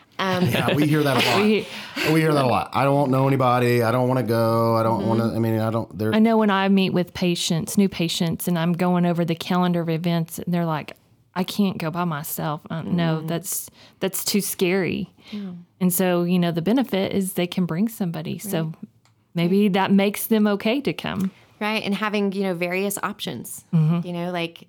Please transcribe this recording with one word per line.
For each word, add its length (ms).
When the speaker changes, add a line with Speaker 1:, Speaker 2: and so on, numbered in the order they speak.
Speaker 1:
Um, 280
Speaker 2:
Yeah, 280
we 120
hear 160
that 200
a 80
lot. 120
Speaker 3:
<laughs> 640
We 60
Speaker 2:
We 60
hear 120
that 120
a 40
lot. 240
"I 120
don't 260
know 180
anybody. 540
I 100
don't 160
wanna 140
go. 540
I 60
don't 180
Speaker 1:
Mm-hmm. 80
Speaker 2:
wanna," 280
I 20
mean, 220
I 100
don't, 280
they're 160
Speaker 3:
I 40
know 200
when 120
I 180
meet 220
with 240
patients, 640
new 100
patients, 600
and 100
I'm 140
going 340
over 180
the 100
calendar 460
of 100
events, 480
and 140
they're 140
like, 300
"I 100
can't 340
go 120
by 140
myself. 560
Uh, 120
no, 360
Speaker 1:
Mm-hmm. 80
Speaker 3:
that's, 440
that's 240
too 180
scary." 720
Speaker 1:
Yeah. 220
Speaker 3:
And 120
so, 320
you 140
know, 140
the 100
benefit 500
is 220
they 120
can 200
bring 220
somebody. 500
So 260
Speaker 1:
Right. 100
Speaker 3:
maybe 340
that 240
makes 340
them 200
okay 360
to 100
come. 380
Speaker 1:
Right. 220
And 120
having, 380
you 120
know, 100
various 480
options, 680
Speaker 3:
Mm-hmm. 340
Speaker 1:
you 80
know, 160
like, 380